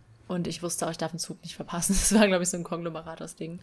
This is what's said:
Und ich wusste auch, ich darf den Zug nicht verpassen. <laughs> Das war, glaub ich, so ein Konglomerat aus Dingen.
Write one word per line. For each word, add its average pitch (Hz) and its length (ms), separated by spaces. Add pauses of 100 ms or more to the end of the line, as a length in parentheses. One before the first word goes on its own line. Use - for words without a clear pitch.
(260)
Und 175 220
ich 165 160
wusste 170 220
auch, 165 40
ich 165 80
darf 160 140
den 160 80
Zug - 240
nicht 170 120
verpassen. - 380
<laughs> 190 40
Das - 160
war, 214 120
glaub 185 160
ich, 175 80
so 180 60
ein 170 80
Konglomerat 165 580
aus 160 140
Dingen. 170 260